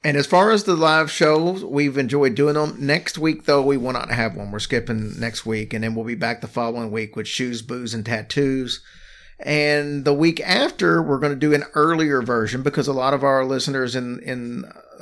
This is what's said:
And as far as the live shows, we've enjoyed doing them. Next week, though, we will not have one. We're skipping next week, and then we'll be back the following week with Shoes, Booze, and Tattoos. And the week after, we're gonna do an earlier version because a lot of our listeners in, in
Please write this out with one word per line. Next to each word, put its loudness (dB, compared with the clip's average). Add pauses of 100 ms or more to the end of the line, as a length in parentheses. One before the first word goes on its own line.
And 2
as 2
far 6
as 2
the 4
live 4
shows, 2
we've 0
enjoyed 2
doing 2
them. -2
Next -2
week, -2
though, 4
we 2
will -4
not -6
have -2
one. -10
We're -6
skipping -4
next -8
week, -4
and -4
then -4
we'll -4
be -6
back -4
the -10
following -4
week -6
with -6
Shoes, -6
Booze, -8
and -6
Tattoos. -4 (560)
And 0
the 4
week 2
after, 2
we're 0
gonna 0
do 4
an 2 (100)
earlier 2
version 0
because 0
a 0
lot 2
of 0
our 4
listeners -2
in, -6
in -8 (360)